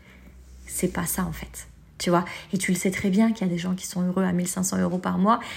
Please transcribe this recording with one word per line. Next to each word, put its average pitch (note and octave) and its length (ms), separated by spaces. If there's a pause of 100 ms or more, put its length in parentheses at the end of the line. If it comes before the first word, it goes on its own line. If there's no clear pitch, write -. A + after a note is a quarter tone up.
(680)
C'est - 260
pas F3+ 120
ça, F3+ 200
en E3 80
fait. - 360 (300)
Tu - 100
vois ? F3 160 (280)
Et F#3+ 60
tu F#3+ 140
le F3+ 60
sais G3 120
très G3 200
bien A3 220
qu'il G#3 140
y F3 40
a - 20
des F3 60
gens F#3 160
qui F#3 120
sont F3+ 160
heureux F3+ 220
à F#3 80
mille F3 160
cinq F#3 140
cents F#3+ 160
euros F3+ 200
par F3+ 200
mois G#3+ 220 (160)